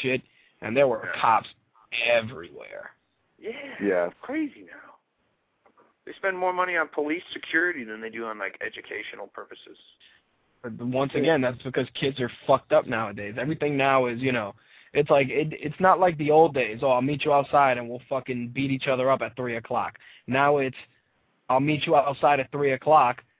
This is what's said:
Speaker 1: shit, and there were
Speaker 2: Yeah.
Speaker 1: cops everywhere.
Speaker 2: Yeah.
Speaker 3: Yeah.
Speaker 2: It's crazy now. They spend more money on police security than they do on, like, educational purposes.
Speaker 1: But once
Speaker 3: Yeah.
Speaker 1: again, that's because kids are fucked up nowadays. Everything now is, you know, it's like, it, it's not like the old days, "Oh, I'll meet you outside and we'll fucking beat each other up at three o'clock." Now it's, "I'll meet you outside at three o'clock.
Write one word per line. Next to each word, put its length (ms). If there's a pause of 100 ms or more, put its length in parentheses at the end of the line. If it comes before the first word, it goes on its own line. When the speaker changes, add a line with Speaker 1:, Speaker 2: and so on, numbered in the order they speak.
Speaker 1:
shit, 180 (400)
and 160
there 100
were 200
Speaker 2:
Yeah. 120
Speaker 1:
cops 300 (560)
everywhere. 840 (480)
Speaker 2:
Yeah. 420
Speaker 3:
Yeah. 280
Speaker 2:
It's 120
crazy 500
now. 260 (1080)
They 80
spend 240
more 160
money 240
on 120
police 440
security 520
than 180
they 80
do 160
on, 120
like, 220
educational 680
purposes. 500 (840)
Speaker 1:
But 120
once 420
Speaker 3:
Yeah. 60
Speaker 1:
again, 200
that's 220
because 320
kids 260
are 80 (180)
fucked 280
up 100
nowadays. 540
Everything 400
now 280
is, 140
you 120
know, 220 (380)
it's 160
like, 220
it, 220
it's 260
not 220
like 180
the 140
old 200
days, 300
"Oh, 80
I'll 100
meet 240
you 80
outside 460
and 100
we'll 200
fucking 400
beat 240
each 160
other 200
up 140
at 140
three 180
o'clock." 460 (260)
Now 320
it's, 180 (720)
"I'll 120
meet 260
you 80
outside 460
at 100
three 220
o'clock. 500 (180)